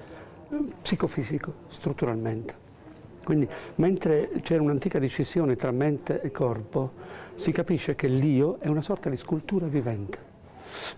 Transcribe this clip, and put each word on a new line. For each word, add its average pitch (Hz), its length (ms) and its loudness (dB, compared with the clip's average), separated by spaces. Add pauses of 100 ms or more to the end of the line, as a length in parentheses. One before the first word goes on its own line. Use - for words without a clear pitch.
(500)
eh, 294 60 -4 (260)
psicofisico, 151 720 -2 (140)
strutturalmente. 113 840 -2 (680)
Quindi, 151 240 4 (280)
mentre 165 540 4 (120)
c'era 165 180 4
un'antica 147 380 2
decisione 135 580 2
tra 131 140 0
mente 143 500 2
e 147 100 -4
corpo, 131 600 0 (420)
si - 160 0
capisce 170 440 0
che 143 140 0
l'io 139 500 4
è - 100 -2
una 151 140 2
sorta 185 260 -2
di 135 80 0
scultura 170 520 0
vivente. 117 640 -2 (640)